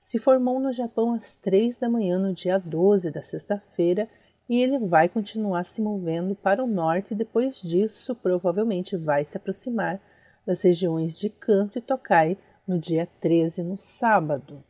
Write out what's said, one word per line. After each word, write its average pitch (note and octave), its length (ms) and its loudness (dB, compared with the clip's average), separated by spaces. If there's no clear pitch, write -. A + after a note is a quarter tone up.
se - 180 -6
formou B3+ 400 2
no C4+ 140 -2
Japão A#3 400 -2
às - 240 -6
três G#3+ 420 2
da B3 100 -4
manhã G#3 300 0
no F#3+ 140 0
dia F3+ 260 -2
doze F3 520 2
da - 120 -8
sexta-feira F#3+ 840 -2
e A#3+ 120 2
ele C4 180 2
vai F3 300 4
continuar G3+ 560 -4
se - 180 -6
movendo F#3 520 -2
para C#4 300 0
o - 20 -2
norte F3+ 460 0
e G#3 40 -2
depois A#3 440 -2
disso F#3+ 540 -2
provavelmente F#3 840 0
vai D3+ 280 0
se - 120 -8
aproximar G3 640 -4
das F3+ 160 0
regiões E3 560 2
de G#3 100 -4
Kanto - 500 0
e A3+ 40 -4
Tokai F3+ 560 2
no F3+ 120 0
dia E3 300 -2
treze, E3 420 2
no F3 140 -6
sábado. D#3 920 0